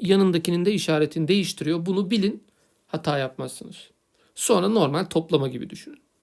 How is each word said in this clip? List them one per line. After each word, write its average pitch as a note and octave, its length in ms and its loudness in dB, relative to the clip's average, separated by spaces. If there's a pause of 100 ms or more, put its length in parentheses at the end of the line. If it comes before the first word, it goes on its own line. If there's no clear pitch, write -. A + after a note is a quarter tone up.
Yanındakinin F3 640 4
de G#3+ 80 2
işaretini D#3 540 0
değiştiriyor. E3+ 580 -2
Bunu F#3+ 260 -2
bilin. G#3+ 320 0 (440)
Hata D#3+ 300 -2
yapmazsınız. C3 600 -8 (580)
Sonra G3 320 2
normal F3+ 360 2
toplama D#3 440 0
gibi B2+ 220 -8
düşünün. - 300 -18 (240)